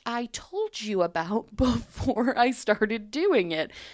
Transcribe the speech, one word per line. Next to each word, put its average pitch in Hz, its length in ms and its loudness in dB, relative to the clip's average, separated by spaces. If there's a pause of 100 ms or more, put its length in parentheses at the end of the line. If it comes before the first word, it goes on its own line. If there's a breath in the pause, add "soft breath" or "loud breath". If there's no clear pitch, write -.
I 240 200 -2
told - 540 -6
you 208 220 0
about 175 540 -2
<laughs> - 0 -
before 247 800 0
I 247 140 4
started 208 580 0
doing 285 400 2
it." 160 220 -2 (220 loud breath)